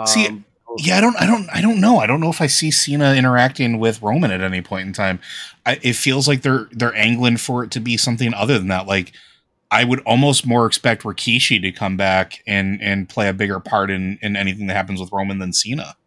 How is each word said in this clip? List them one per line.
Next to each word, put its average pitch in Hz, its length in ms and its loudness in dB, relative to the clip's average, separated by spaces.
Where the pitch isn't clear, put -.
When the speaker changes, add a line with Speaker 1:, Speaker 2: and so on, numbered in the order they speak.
Speaker 1:
See, 208 200 2
Speaker 2:
Um, 104 160 -10
Speaker 1:
yeah, 180 180 0
I 202 40 4
don't, 233 200 4
I 175 40 2
don't, 208 280 2
I 170 80 -2
don't 220 180 2
know. 214 200 6
I 110 60 0
don't 135 140 2
know 165 100 0
if 165 120 -2
I 151 60 2
see 156 220 0
Cena 143 440 2
interacting 127 640 2
with 113 220 0
Roman 120 280 0
at 92 120 -2
any 92 200 -2
point 95 260 -8
in 98 40 -8
time. 95 300 -2
I, 127 180 0
it 123 100 2
feels 135 340 0
like 139 140 2
they're, 131 300 0
they're 117 240 -2
angling 117 420 2
for 123 260 -4
it 110 80 -10
to 117 80 -6
be 117 160 -4
something 117 380 0
other 107 260 0
than 92 80 -4
that. 95 200 -2
Like, 95 260 -2
I 117 140 4
would 127 160 0
almost 135 440 2
more 120 200 4
expect 110 380 0
Rikishi 113 580 0
to 92 100 -2
come 95 240 -4
back 95 500 0
and, 98 360 -2
and 98 260 -2
play 104 220 -2
a 95 40 -2
bigger 98 280 -4
part 98 280 -2
in, 95 320 -4
in 101 140 -4
anything 98 320 -4
that 95 80 0
happens 95 240 -2
with 92 140 -10
Roman 98 260 -4
than 90 140 -6
Cena. 104 420 -4